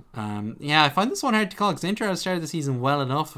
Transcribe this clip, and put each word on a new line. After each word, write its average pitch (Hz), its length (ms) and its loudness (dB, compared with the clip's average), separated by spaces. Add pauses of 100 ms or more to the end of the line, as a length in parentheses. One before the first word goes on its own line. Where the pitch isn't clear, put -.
(160)
um, 107 420 -6
yeah, 151 280 4
I - 20 6
find 196 240 2
this - 120 -6
one 262 100 2
hard 214 180 2
to - 60 -14
call 202 160 2
'cause 135 100 -6
Inter 208 240 -2
have 185 120 -2
started 185 220 -2
the 156 60 -6
season 139 320 -2
well 139 220 2
enough, 135 360 -2